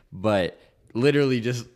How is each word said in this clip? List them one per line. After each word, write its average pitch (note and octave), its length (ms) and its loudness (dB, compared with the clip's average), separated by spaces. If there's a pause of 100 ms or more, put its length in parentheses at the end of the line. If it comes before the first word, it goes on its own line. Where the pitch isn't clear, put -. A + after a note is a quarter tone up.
(100)
But G2 480 0 (360)
literally C3+ 480 2
just A#2 340 -6